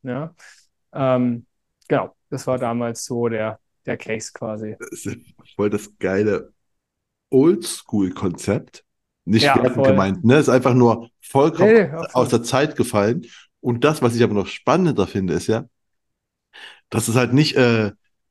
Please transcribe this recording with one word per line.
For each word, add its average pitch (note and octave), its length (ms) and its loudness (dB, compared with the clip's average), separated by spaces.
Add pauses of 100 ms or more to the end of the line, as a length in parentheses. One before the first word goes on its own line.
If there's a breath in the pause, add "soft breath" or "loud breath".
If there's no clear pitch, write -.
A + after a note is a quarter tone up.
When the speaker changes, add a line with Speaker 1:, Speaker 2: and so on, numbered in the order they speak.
Speaker 1:
ja. C3 320 -10 (600 soft breath)
Ähm, B2+ 520 -2 (420)
genau, A2 280 -4 (140)
das C3 180 -8
war C3 100 -2
damals A#2 480 -6
so A#2+ 220 -4
der, A2 320 -6 (260)
der - 120 -6
Case - 360 -10
quasi. G#2+ 460 -10
Speaker 2:
Das - 260 -18
ist G2+ 120 -8 (380)
voll G#2 140 -2
das - 300 -6
geile F#2+ 540 -2 (760)
Oldschool-Konzept. G#2 1500 -2 (420)
Nicht A2 180 2
Speaker 1:
Ja, C#3 120 4
Speaker 2:
wertend B2 200 0
Speaker 1:
voll. C3+ 100 2
Speaker 2:
gemeint, G2 380 2
ne? B2 140 6
Ist C#3 120 4
einfach B2 240 4
nur A#2+ 360 2 (120)
vollkommen D#3+ 520 2
Speaker 1:
Nee, A3+ 100 6
nee, D3 100 -6
Speaker 2:
aus, E3 120 -8
Speaker 1:
absolut. - 100 -14
Speaker 2:
aus B2 140 2
der A#2+ 140 0
Zeit D3 320 -2
gefallen. A2 500 0 (340 loud breath)
Und A#2+ 240 -2
das, D3+ 180 2
was A#2+ 140 2
ich A#2 80 2
aber G#2+ 100 2
noch G2 140 0
spannender C#3 580 0
finde, F#2 280 -2
ist - 140 -4
ja, A2 180 -2 (1200 loud breath)
dass A2+ 180 -4
es A2+ 80 -2
halt A#2+ 180 2
nicht, D3 220 2
äh, A#2 360 2 (400)